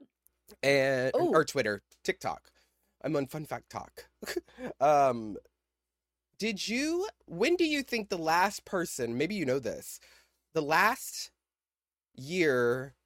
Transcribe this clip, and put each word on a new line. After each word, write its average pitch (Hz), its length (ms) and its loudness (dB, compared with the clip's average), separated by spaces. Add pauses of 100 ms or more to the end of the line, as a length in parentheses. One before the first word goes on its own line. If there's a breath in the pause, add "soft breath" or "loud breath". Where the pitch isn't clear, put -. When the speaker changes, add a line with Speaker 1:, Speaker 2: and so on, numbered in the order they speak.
(640)
Speaker 1:
And, 135 540 2
Speaker 2:
Ooh. 339 160 2
Speaker 1:
or 160 140 6
Twitter, 107 340 -2 (240)
TikTok. - 460 -6 (520)
I'm 151 140 -2
on 139 120 0
Fun 151 180 -10
Fact - 240 -10
Talk. - 380 -12 (180)
<laughs> - 540 -10
Um, 131 580 2 (1000)
did 208 300 -4
you, 311 400 -2 (160)
when 339 320 0
do 349 80 2
you 302 180 0
think 220 280 -4
the 185 80 -4
last 170 480 2
person, 131 500 -2
maybe 160 200 -2
you 165 100 -2
know 127 120 2
this, 104 420 -8 (520 soft breath)
the 160 80 0
last 175 720 0 (840)
year 131 800 2 (120)